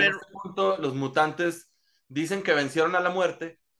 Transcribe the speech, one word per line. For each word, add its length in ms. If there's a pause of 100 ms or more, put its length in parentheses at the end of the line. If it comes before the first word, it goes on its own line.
Porque 40
en 80
este 180 (100)
punto 340
los 180
mutantes 760 (360)
dicen 360
que 100
vencieron 420
a 40
la 100
muerte 500 (200)